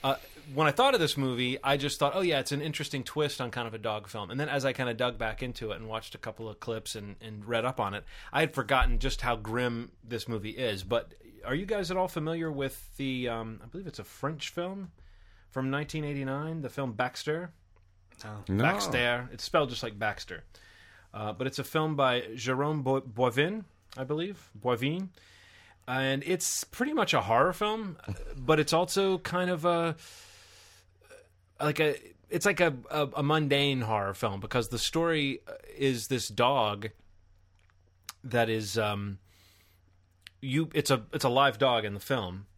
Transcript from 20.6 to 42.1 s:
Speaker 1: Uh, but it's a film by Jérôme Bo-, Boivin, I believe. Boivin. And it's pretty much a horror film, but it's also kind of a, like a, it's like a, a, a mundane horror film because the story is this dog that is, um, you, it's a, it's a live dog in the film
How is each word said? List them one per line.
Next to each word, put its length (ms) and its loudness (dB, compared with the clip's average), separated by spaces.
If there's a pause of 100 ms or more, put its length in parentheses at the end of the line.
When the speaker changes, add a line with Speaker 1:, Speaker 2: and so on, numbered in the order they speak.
Speaker 1:
Uh, 200 -6
but 140 -4
it's 120 -4
a 60 -4
film 320 0
by 240 4
Jérôme 640 -2
Bo-, 180 2
Boivin, 640 0 (320)
I 80 -4
believe. 520 -6
Boivin. 520 0 (800)
And 360 0
it's 380 0
pretty 300 -2
much 200 2
a 60 6
horror 320 6
film, 460 -2 (400)
but 240 4
it's 120 2
also 440 4
kind 320 0
of 160 -2
a, 300 2 (1700)
like 180 2
a, 160 4 (340)
it's 160 0
like 140 4
a, 140 4 (180)
a, 160 0 (100)
a 60 0
mundane 580 4
horror 320 0
film 260 -2
because 300 -2
the 100 -4
story 600 0 (380)
is 300 0
this 200 -2
dog 600 2 (1300)
that 260 2
is, 280 0
um, 400 -2 (1200)
you, 320 0
it's 180 2
a, 120 4 (100)
it's 120 -2
a 40 6
live 280 6
dog 280 4
in 80 -4
the 60 -6
film 460 -4 (120)